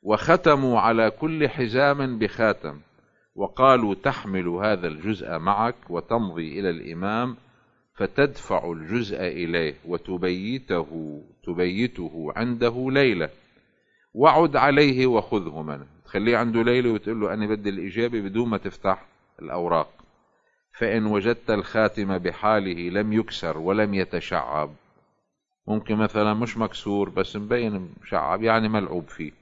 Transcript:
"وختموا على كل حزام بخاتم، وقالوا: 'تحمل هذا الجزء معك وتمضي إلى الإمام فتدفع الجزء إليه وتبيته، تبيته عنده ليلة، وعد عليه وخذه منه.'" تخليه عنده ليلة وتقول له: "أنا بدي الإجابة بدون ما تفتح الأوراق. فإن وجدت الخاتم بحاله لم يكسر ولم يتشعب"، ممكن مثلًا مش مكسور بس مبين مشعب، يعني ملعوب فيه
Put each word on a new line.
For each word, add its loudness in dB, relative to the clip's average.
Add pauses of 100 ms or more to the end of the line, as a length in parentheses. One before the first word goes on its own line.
"وختموا 4
على 4
كل -2
حزام 0
بخاتم، -2 (540)
وقالوا: 4
'تحمل -2
هذا 0
الجزء -4
معك 0 (160)
وتمضي -4
إلى 0
الإمام -4 (580)
فتدفع -2
الجزء -6
إليه -2 (120)
وتبيته، -4 (220)
تبيته -4
عنده -2
ليلة، 2 (840)
وعد 6
عليه 4
وخذه 0
منه.'" -10 (180)
تخليه 0
عنده 2
ليلة 2
وتقول -2
له: -2
"أنا -2
بدي -2
الإجابة -4
بدون -2
ما -2
تفتح -4 (380)
الأوراق. 0 (880)
فإن 0
وجدت 0
الخاتم 0
بحاله 0
لم 0
يكسر -2
ولم 0
يتشعب"، -2 (960)
ممكن -2
مثلًا 2
مش -4
مكسور -2
بس -2
مبين -2 (120)
مشعب، -2
يعني 4
ملعوب -2
فيه -10